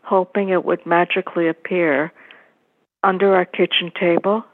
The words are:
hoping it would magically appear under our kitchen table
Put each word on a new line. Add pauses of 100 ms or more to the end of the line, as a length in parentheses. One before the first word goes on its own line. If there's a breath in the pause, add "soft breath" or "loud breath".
hoping
it
would
magically
appear (920 loud breath)
under
our
kitchen
table